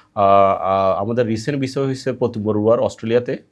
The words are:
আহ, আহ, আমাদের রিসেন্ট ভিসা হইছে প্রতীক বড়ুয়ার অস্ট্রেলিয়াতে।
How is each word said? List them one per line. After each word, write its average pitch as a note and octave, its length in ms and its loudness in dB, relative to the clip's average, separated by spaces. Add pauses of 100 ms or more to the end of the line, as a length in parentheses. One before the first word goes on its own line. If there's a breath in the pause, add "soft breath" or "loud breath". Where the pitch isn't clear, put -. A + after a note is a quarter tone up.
(160 loud breath)
আহ, G#2 100 0
আহ, F#2+ 760 2
আমাদের A2+ 260 -2
রিসেন্ট A2+ 320 -4
ভিসা C3+ 220 -6
হইছে C3 320 -4
প্রতীক A#2 300 -4
বড়ুয়ার G#2+ 360 2
অস্ট্রেলিয়াতে। A#2 580 -2 (140)